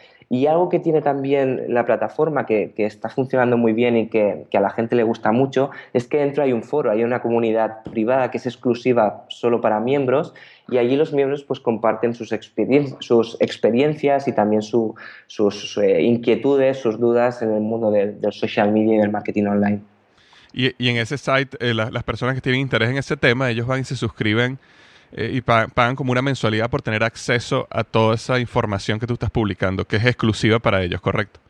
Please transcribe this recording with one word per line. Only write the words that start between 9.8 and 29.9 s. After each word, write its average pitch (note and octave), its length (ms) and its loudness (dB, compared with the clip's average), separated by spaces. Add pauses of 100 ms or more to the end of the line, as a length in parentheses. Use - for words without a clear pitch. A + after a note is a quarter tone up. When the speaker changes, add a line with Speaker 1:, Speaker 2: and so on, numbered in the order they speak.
Speaker 1:
miembros C3+ 540 0 (360)
y A#2+ 60 0
allí B2 200 2
los D3 180 0
miembros, C#3 300 0
pues, - 160 -6
comparten A2+ 520 0
sus A#2 200 -10
experien-, C3 680 0
sus - 400 0
experiencias C#3 880 0
y A#2+ 40 0
también G#2+ 280 2
su, A2 340 -2 (320)
sus, - 520 -2
eh, G2 240 4
inquietudes, B2 760 2
sus A2+ 240 -2
dudas A#2+ 400 2
en A2 140 0
el G#2+ 80 0
mundo A2 280 -2
del, G2+ 300 0
del G#2 140 -2
social G#2 360 0
media G#2+ 260 4
y - 20 4
del G#2 120 2
marketing G#2 340 -4
online. G2+ 360 0 (720)
Speaker 2:
Y, B2 240 -2
y B2 140 -2
en A#2+ 80 0
ese A#2 180 -4
site, C3+ 420 -2
eh, A#2+ 140 -2
la, A2 180 -2
las A#2 140 -6
personas B2 300 -4
que B2+ 80 -6
tienen B2+ 180 0
interés A#2+ 300 0
en C3+ 80 -2
ese D3 180 -6
tema, C3 320 0
ellos A#2 180 -2
van C3 140 -2
y C3 40 -6
se C3 120 -6
suscriben, A#2 600 -2 (540)
eh, - 200 -8
y C3 80 -4
pa-, A2+ 280 2
pagan B2 280 0
como C3+ 160 -2
una B2+ 80 2
mensualidad A#2 480 0
por C#3 140 -4
tener A2 200 -2
acceso A#2+ 680 -2
a A2+ 120 -2
toda A2 320 2
esa B2 240 -2
información G#2+ 640 -2
que A#2+ 60 -4
tú A#2+ 80 -4
estás A#2 160 -4
publicando, F#2+ 560 0
que - 100 -2